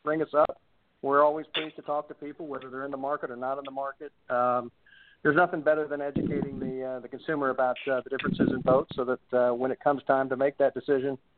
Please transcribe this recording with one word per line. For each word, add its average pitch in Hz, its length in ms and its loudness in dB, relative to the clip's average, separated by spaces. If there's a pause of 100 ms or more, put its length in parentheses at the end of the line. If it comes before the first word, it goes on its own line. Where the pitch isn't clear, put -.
ring 156 180 0
us 143 100 -4
up. - 260 2 (440)
We're 139 200 6
always 151 220 2 (100)
pleased 156 220 -6
to 151 60 -16
talk 147 260 -4
to 143 60 -16
people, 147 320 -12
whether 131 240 -10
they're 135 160 -8
in 143 40 -8
the 139 60 -6
market 139 340 -4
or 123 60 -10
not 131 220 -4
in 139 60 -10
the 139 60 -12
market. 139 400 -10 (200)
Um, 123 420 0 (500)
there's 151 140 4
nothing 175 240 2
better 151 260 2
than 143 140 -6
educating 143 580 -4
the, 131 260 -6
uh, 131 160 -8
the 120 80 -16
consumer 139 420 -2
about, 127 260 0 (140)
uh, 127 120 0
the - 80 -16
differences 135 400 0
in 127 120 -2
boats 131 340 4
so 131 80 -2
that, 127 340 -2
uh, 123 160 4
when 127 160 0
it 120 100 -4
comes 139 260 0
time 135 240 2
to 131 60 -2
make 139 220 0
that 139 140 4
decision, 139 460 -2 (200)